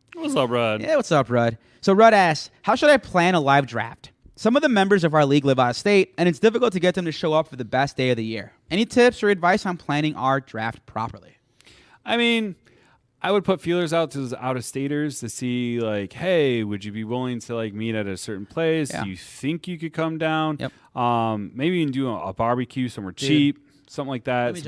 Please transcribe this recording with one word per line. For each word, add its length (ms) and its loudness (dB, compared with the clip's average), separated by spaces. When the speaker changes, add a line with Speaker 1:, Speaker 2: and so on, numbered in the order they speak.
Speaker 1:
What's 220 -4
up, 160 2
Rudd? 320 0
Speaker 2:
Yeah, 140 0
what's 140 -4
up, 200 2
Rudd? 260 2
So 120 4
Rudd 200 8
asks, 380 2
"How 140 2
should 160 6
I 60 8
plan 360 2
a 80 2
live 240 4
draft? 460 -10
Some 200 2
of 60 4
the 80 4
members 340 4
of 120 2
our 100 6
league 200 4
live 120 4
out 140 2
of 40 -6
state, 440 2
and 100 2
it's 80 0
difficult 360 2
to 60 -4
get 140 2
them 120 -4
to 60 -4
show 220 -2
up 140 2
for 80 -20
the 100 -8
best 320 -2
day 140 0
of 60 0
the 60 -6
year. 300 -10
Any 160 -2
tips 380 2
or 60 4
advice 360 2
on 120 -4
planning 380 -2
our 240 0
draft 460 -8
properly?" 520 -10
Speaker 1:
I 120 0
mean, 380 0
I 100 -2
would 120 2
put 180 0
feelers 320 -2
out 180 0
to 80 -8
those 140 -6
out-of-staters 880 -6
to 80 -8
see, 500 -4
like, 340 -4
"Hey, 500 0
would 220 -6
you 60 -10
be 120 -8
willing 380 -6
to, 140 -10
like, 180 -6
meet 220 -4
at 120 -2
a 100 -6
certain 280 -10
place? 460 -2
Speaker 2:
Yeah. 120 -6
Speaker 1:
Do 60 -8
you 80 -10
think 500 -8
you 100 -8
could 160 -10
come 240 -4
down?" 420 -2
Speaker 2:
Yep. 120 -8
Speaker 1:
Um, 580 0
maybe 240 -2
even 140 0
do 180 -2
a, 200 -6
a 40 -8
barbecue 560 -2
somewhere 240 -10
Speaker 2:
Dude. 140 -6
Speaker 1:
cheap, 400 2
something 220 -8
like 160 -6
that. 200 0
Speaker 2:
Let 100 -2
me 60 -12
Speaker 1:
Some 60 -14